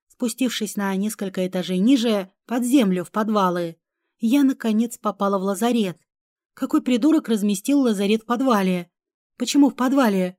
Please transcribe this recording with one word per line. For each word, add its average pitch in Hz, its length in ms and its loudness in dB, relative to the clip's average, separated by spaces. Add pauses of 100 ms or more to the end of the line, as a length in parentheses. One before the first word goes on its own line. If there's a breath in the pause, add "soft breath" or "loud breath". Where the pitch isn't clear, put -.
спустившись 233 680 -4
на 196 200 -2
несколько 190 520 -4
этажей 185 320 -4
ниже, 220 520 2 (140)
под 233 200 -4
землю, 208 380 2
в - 60 -14
подвалы, 185 680 -2 (420)
я, 269 240 2
наконец, 233 560 0
попала 202 400 -2
в - 20 -6
лазарет. 202 560 -2 (560)
«Какой 294 300 -2
придурок 262 460 2
разместил 208 500 0
лазарет 214 420 0
в - 40 -20
подвале?» 202 680 -2 (480)
«Почему 277 320 4
в - 40 -10
подвале? 226 640 0